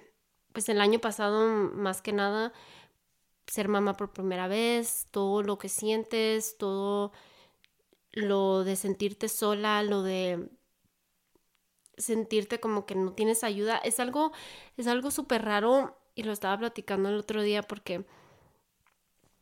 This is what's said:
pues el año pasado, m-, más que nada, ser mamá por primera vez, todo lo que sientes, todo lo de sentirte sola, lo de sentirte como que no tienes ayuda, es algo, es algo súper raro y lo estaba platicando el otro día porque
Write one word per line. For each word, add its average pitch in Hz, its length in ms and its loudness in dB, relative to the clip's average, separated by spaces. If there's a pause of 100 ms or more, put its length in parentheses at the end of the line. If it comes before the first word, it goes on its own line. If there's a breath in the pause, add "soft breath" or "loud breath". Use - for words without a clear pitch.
(520)
pues 220 160 -4
el 208 120 4
año 214 180 6
pasado, 214 460 2
m-, 214 260 2
más 190 300 -4
que 214 120 -4
nada, 208 400 0 (960 loud breath)
ser 202 200 -2
mamá 202 300 2
por 202 160 -6
primera 185 340 -2
vez, 233 640 0
todo 202 320 2
lo 202 140 -2
que 196 120 -10
sientes, 220 880 0
todo 202 540 0 (1000 loud breath)
lo 196 520 2
de 190 120 0
sentirte 202 540 -2
sola, 208 540 0
lo 208 200 2
de 185 460 -2 (1500)
sentirte 220 640 -2
como 208 260 -2
que 196 100 -8
no 190 180 0
tienes 220 300 2
ayuda, 214 340 0
es - 220 -2
algo, 285 320 0 (460 loud breath)
es 240 100 -4
algo 254 240 0
súper 247 320 0
raro 226 540 2 (180)
y 226 80 -8
lo 214 80 -2
estaba 202 260 -2
platicando 202 520 -2
el 208 60 0
otro 214 260 -2
día 208 220 2
porque 196 420 -8 (1400 soft breath)